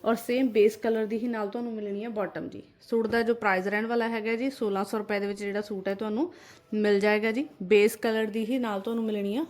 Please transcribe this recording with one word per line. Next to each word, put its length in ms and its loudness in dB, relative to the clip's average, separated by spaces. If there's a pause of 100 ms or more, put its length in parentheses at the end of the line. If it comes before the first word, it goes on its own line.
ਔਰ 120 4
ਸੇਮ 320 0
ਬੇਸ 280 6
ਕਲਰ 300 0
ਦੀ 120 -2
ਹੀ 100 -2
ਨਾਲ 200 -4
ਤੁਹਾਨੂੰ 240 -6
ਮਿਲਣੀ 320 -6
ਹੈ 60 -6
ਬਾਟਮ 380 -4
ਜੀ। 140 -14 (180)
ਸੂਟ 260 0
ਦਾ 160 2
ਜੋ 120 2
ਪ੍ਰਾਈਸ 320 0
ਰਹਿਣ 200 0
ਵਾਲਾ 220 0
ਹੈਗਾ 280 -2
ਜੀ, 140 -2
ਸੋਲਾਂ 340 -2
ਸੌ 140 -4
ਰੁਪਏ 220 -2
ਦੇ 60 -2
ਵਿੱਚ 120 -6
ਜਿਹੜਾ 220 -4
ਸੂਟ 280 -6
ਹੈ 60 -2
ਤੁਹਾਨੂੰ 380 -2 (420)
ਮਿਲ 260 4
ਜਾਏਗਾ 320 2
ਜੀ। 140 -2 (180)
ਬੇਸ 320 6
ਕਲਰ 300 0
ਦੀ 180 -4
ਹੀ 140 0
ਨਾਲ 220 -2
ਤੁਹਾਨੂੰ 240 -4
ਮਿਲਣੀ 320 -2
ਹੈ 140 -2